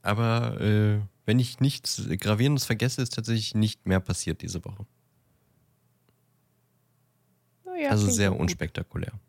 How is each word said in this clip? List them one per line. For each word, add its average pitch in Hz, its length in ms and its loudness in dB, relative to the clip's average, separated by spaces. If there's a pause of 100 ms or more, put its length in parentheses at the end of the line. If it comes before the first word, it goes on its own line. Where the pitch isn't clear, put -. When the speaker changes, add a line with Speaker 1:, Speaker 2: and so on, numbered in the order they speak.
Speaker 1:
Aber, 117 580 0
äh, 107 400 4 (240)
wenn 113 160 4
ich - 180 -2
nichts - 440 -2 (180)
Gravierendes 123 460 2
vergesse, 120 360 0
ist 117 120 -4
tatsächlich 110 420 -2
nicht 107 300 0
mehr 95 120 4
passiert - 440 -4
diese 85 220 -8
Woche. 101 220 -12 (2750)
Speaker 2:
Na 370 120 -8
ja, 294 140 0
Speaker 1:
Also 104 140 4
Speaker 2:
klingt 98 120 2
Speaker 1:
sehr 202 120 4
Speaker 2:
doch 95 80 0
gut. - 60 -2
Speaker 1:
unspektakulär. - 680 -4 (160)